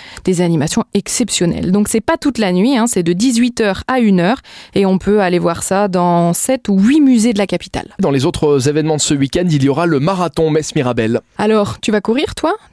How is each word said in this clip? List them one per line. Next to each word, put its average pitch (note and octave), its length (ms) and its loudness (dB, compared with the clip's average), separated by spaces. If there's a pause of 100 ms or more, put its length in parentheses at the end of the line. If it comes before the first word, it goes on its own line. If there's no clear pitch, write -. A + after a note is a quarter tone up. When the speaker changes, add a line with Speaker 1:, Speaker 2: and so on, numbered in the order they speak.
(240)
Speaker 1:
des F3+ 160 0
animations E3+ 440 0 (100)
exceptionnelles. F3+ 800 -2
Donc, G#3 160 2
c'est A3+ 120 0
pas E4 160 -2
toute C#4+ 220 -4
la G3 140 0
nuit, A3 240 2
hein, A3+ 100 0
c'est G#3 160 0
de E3+ 100 0
dix-huit A#3+ 480 0
heures G3 260 -2
à B3+ 140 0
une G3 200 4
heure G3+ 180 0 (360)
et G3 120 2
on F#3+ 120 2
peut G#3 220 0
aller F3+ 180 0
voir E3+ 240 -2
ça G3 260 0
dans F3 440 2
sept C4 360 -2
ou G3 100 2
huit B3+ 220 4
musées B3 320 4
de G3+ 60 -4
la G3+ 80 0
capitale. - 520 -8
Speaker 2:
Dans F3 120 0
les C#3 140 0
autres D3 440 2
événements D3+ 280 0
de C#3+ 40 -2
ce - 140 0
week-end, C#3+ 340 0
il D3 140 2
y C#3 60 4
aura D3+ 180 0
le D3+ 140 2
marathon E3 500 0
Metz-Mirabel. B2 720 -2 (180)
Speaker 1:
Alors, G#3 420 0
tu G#3+ 120 -2
vas G#3 80 2
courir, B3 340 -2
toi ? D#4+ 180 -2 (200)